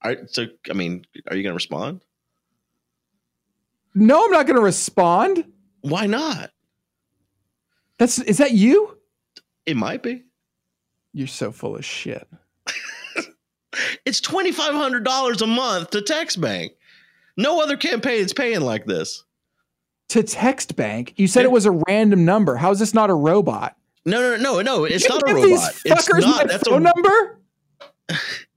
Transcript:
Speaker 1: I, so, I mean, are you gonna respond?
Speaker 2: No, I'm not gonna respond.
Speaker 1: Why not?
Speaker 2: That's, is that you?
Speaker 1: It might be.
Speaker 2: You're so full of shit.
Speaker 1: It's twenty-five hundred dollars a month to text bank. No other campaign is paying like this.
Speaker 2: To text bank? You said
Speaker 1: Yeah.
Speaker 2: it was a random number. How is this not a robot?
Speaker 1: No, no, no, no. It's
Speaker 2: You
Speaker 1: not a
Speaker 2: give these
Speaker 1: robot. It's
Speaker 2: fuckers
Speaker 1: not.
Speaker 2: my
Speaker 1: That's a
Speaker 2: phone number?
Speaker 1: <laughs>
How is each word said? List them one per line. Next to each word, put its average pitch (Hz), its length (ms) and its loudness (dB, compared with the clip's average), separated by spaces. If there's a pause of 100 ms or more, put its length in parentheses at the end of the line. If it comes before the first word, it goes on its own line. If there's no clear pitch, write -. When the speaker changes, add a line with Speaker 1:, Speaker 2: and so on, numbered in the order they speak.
Speaker 1:
I, 120 180 -6 (100)
so, 117 180 -6 (240)
I - 40 -6
mean, 87 300 -6 (240)
are - 80 -6
you 98 60 -4
gonna 92 140 -6
respond? 107 460 -8 (1900)
Speaker 2:
No, 262 300 6
I'm 427 40 2
not 311 160 4
gonna 269 140 4
respond. 202 840 2 (360)
Speaker 1:
Why 175 260 -4
not? 240 460 -4 (1500)
Speaker 2:
That's, 240 220 2
is 214 180 0
that 277 140 4
you? 254 440 4 (680)
Speaker 1:
It 156 100 -2
might 131 280 -4
be. 247 180 -8 (920)
Speaker 2:
You're 135 140 -8
so - 240 -8
full 107 240 -10
of 113 100 -12
shit. - 440 -12 (1800)
Speaker 1:
It's - 120 -4
twenty-five 320 540 -4
hundred 262 300 -2
dollars 254 380 -2
a 220 40 -2
month 226 440 -2
to 208 120 -4
text 311 380 -4
bank. 98 320 -4 (640)
No 302 260 0
other 285 140 -2
campaign 269 480 -4
is 185 80 -6
paying 226 300 -2
like 113 240 -4
this. 85 360 -6 (880)
Speaker 2:
To 226 120 2
text - 540 -2
bank? 113 400 -6
You 196 120 2
said 220 120 2
Speaker 1:
Yeah. 254 80 6
Speaker 2:
it 254 40 0
was 220 140 4
a 175 200 2
random 202 380 4
number. 170 320 2
How 160 140 0
is 202 80 2
this 214 160 0
not 214 160 4
a 185 40 4
robot? 147 600 0 (300)
Speaker 1:
No, 208 160 0
no, 247 200 0
no, 240 200 0
no. 220 220 0
It's 175 200 0
Speaker 2:
You 523 60 4
Speaker 1:
not 254 120 0
a - 40 0
Speaker 2:
give - 160 2
these 359 180 6
Speaker 1:
robot. - 140 -4 (100)
It's 640 240 2
Speaker 2:
fuckers - 140 4
Speaker 1:
not. - 140 4
Speaker 2:
my - 160 2
Speaker 1:
That's 190 140 -2
a 233 40 2
Speaker 2:
phone 277 140 4
number? 370 560 2 (680)
Speaker 1:
<laughs> 170 100 -6 (380)